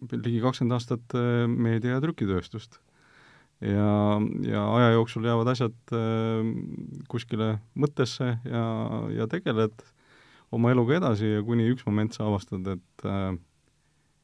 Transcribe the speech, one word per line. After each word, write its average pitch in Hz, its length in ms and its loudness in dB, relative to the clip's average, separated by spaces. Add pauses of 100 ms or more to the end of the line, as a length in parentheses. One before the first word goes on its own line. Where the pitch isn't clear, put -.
(120)
Ligi 117 320 -2
kakskümmend 123 320 0
aastat, 120 400 -6
äh, 120 320 2
meedia- 117 480 0
ja 131 80 -2
trükitööstust. 107 800 -4 (840)
Ja, 104 560 2 (240)
ja 107 320 0
aja 120 240 6
jooksul 117 240 -2
jäävad 117 320 2
asjad, 117 220 -2 (100)
äh, 113 680 -2 (520)
kuskile 110 460 -2 (200)
mõttesse 135 600 0 (100)
ja, 117 220 -2 (420)
ja 110 180 -2
tegeled 113 460 0 (760)
oma 120 240 2
eluga 127 240 4
edasi 117 300 0
ja 107 180 2
kuni 117 240 2
üks 123 160 0
moment 107 320 0
sa 110 80 -4
avastad, 101 480 -2
et, - 320 -12
äh, 98 300 -4 (880)